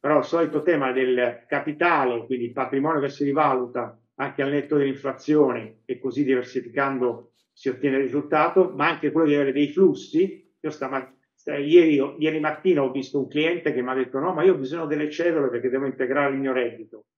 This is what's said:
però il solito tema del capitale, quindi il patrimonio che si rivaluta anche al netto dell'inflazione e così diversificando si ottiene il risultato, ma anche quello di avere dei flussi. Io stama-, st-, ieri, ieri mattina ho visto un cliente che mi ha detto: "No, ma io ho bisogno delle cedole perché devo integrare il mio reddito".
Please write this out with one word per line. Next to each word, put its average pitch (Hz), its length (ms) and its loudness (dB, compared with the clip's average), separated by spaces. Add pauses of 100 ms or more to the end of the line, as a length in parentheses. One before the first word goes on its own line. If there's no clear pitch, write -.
però 147 180 2
il - 40 0
solito 160 400 0
tema 135 280 2
del 127 560 0
capitale, 143 760 0
quindi 120 200 -4
il 117 80 -10
patrimonio 139 480 -2
che 139 80 -2
si 143 160 -4
rivaluta 131 720 -2 (180)
anche 139 260 -6
al 139 80 -2
netto 147 280 -2
dell'inflazione 135 1080 0
e 120 140 -8
così 135 240 -4
diversificando 127 1080 -2 (200)
si - 160 -8
ottiene 135 300 0
il 139 60 2
risultato, 156 680 2
ma 147 140 0
anche 156 240 -2
quello 156 160 2
di 147 80 4
avere 139 160 2
dei 143 160 2
flussi. 175 920 0
Io 156 100 -8
stama-, 131 440 -8 (200)
st-, - 160 -14
ieri, 147 680 4
ieri 156 220 0
mattina 156 420 0
ho 127 100 0
visto 139 280 -4
un 127 80 -4
cliente 160 460 0
che 127 80 -2
mi 127 80 -4
ha 127 40 -4
detto: 131 260 -2
"No, 170 140 -2
ma 156 100 0
io 185 100 6
ho 151 40 0
bisogno 151 280 -6
delle 151 240 -2
cedole 160 400 0
perché 120 200 -4
devo 135 160 -2
integrare 139 480 -2
il 135 60 -4
mio 135 140 -2
reddito". 113 540 -6 (100)